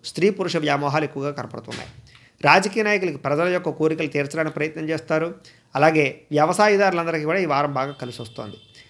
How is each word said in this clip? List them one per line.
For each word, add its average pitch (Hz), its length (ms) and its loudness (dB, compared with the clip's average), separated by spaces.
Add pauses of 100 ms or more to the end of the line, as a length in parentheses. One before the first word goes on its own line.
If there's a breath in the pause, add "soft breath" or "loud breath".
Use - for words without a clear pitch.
స్త్రీ 180 260 0
పురుష 175 260 -4
వ్యామోహాలు 147 480 0
ఎక్కువగా 143 260 -6
కనపడుతున్నాయి. 117 580 -12 (560 soft breath)
రాజకీయ 190 380 6
నాయకులకి 190 340 0
ప్రజల 147 320 0
యొక్క 180 200 -2
కోరికలు 156 380 0
తీర్చడానికి 147 480 -4
ప్రయత్నం 156 340 -4
చేస్తారు. 160 460 -2 (420 soft breath)
అలాగే 151 440 4 (100)
వ్యవసాయదారులందరికీ 170 920 2
కూడా 165 140 0
ఈ 185 60 0
వారం 143 300 0
బాగా 135 180 -4
కలిసి 123 300 -12
వస్తోంది. 110 340 -14 (340 soft breath)